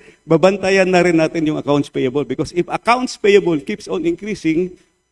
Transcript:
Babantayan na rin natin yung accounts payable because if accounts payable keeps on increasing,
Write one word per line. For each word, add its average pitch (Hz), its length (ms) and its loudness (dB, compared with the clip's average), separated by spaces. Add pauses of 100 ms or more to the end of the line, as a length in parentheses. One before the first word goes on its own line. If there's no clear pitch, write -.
(240)
Babantayan 190 640 2
na 180 160 4
rin 170 140 2
natin 160 320 0
yung 147 100 -2
accounts 143 320 0
payable 139 320 -2
because 131 320 -6
if 175 160 -2
accounts 240 460 -2
payable 185 420 2
keeps 208 300 -10
on 160 160 -6
increasing, 175 720 -4 (340)